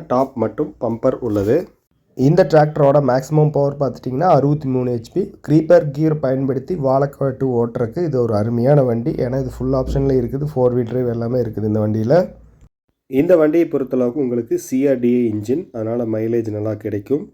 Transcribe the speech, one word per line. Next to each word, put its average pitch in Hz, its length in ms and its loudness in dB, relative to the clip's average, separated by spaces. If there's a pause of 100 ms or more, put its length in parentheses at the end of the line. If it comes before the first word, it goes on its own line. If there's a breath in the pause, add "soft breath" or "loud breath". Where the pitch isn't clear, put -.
டாப் 123 280 0
மற்றும் 110 440 -4
பம்பர் 117 400 -2
உள்ளது. 107 380 0 (600)
இந்த 165 260 4
டிராக்டரோட 151 600 4
மேக்ஸிமம் 143 480 2
பவர் 143 260 -2
பார்த்துட்டிங்கன்னா, 135 520 -2
அறுபத்தி 143 400 2
மூணு 127 220 -2
ஹெச்பி. 123 320 -4 (180)
க்ரீப்பர் 156 500 4
கியர் 151 280 0
பயன்படுத்தி 135 560 -2
வாழைக்காட்டு 135 760 -2
ஓட்டுறக்கு 117 520 -2
இது 135 180 -2
ஒரு 113 140 -2
அருமையான 117 480 2
வண்டி. 117 280 -2
ஏன்னா, 131 280 -4
இது 127 180 -6
ஃபுல் 131 240 -2
ஆப்ஷன்ல 135 380 0
இருக்குது, 131 340 -4
ஃபோர் 123 200 2
வீல் 120 180 -2
டிரைவ் 123 180 -2
எல்லாமே 117 320 -2
இருக்குது 110 300 -4
இந்த 107 80 0
வண்டியில. 110 360 0 (920)
இந்த 160 260 4
வண்டியை 156 320 4
பொறுத்தளவுக்கு 127 580 -2
உங்களுக்கு 120 340 -2
சி 135 280 -2
ஆர் 131 120 2
டி 120 140 2
ஏ 123 160 2
இன்ஜின், 113 420 -2
அதனால 113 340 -4
மைலேஜ் 110 460 -2
நல்லா 107 240 -4
கிடைக்கும். 107 480 -4 (100)